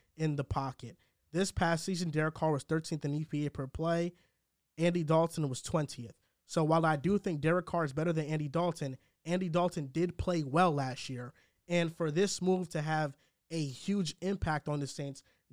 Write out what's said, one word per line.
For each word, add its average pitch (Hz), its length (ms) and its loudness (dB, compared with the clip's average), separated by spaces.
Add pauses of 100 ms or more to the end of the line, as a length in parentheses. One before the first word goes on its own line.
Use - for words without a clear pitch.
(180)
in 156 180 0
the 139 80 -2
pocket. - 540 -6 (340)
This 185 200 0
past 165 340 2
season, 175 240 -2
Derek 156 240 0
Carr 160 180 0
was 139 120 0
thirteenth 160 420 -2
in 143 100 0
E 156 80 -2
P 147 220 -4
A 139 40 -2
per 135 180 -6
play. 170 440 -2 (640)
Andy 170 260 2
Dalton 160 440 2
was 127 140 -4
twentieth. 131 540 -4 (300)
So - 180 0
while 160 220 6
I 156 120 4
do 180 200 2
think 170 220 -2
Derek 170 260 2
Carr 170 200 0
is 135 80 -6
better 160 180 0
than 160 140 0
Andy 151 240 -2
Dalton, 160 480 -2 (260)
Andy 185 240 0
Dalton 165 460 0
did 170 240 0
play 175 260 0
well 156 300 4
last 131 360 -4
year. 123 220 -10 (380)
And 170 260 0
for 160 160 -2
this 190 300 0
move 180 280 2
to 156 120 -4
have 156 340 0 (360)
a 165 120 -2
huge 160 560 -2
impact 175 480 -2
on 147 120 -2
the 139 80 -4
Saints, 139 360 -8 (300)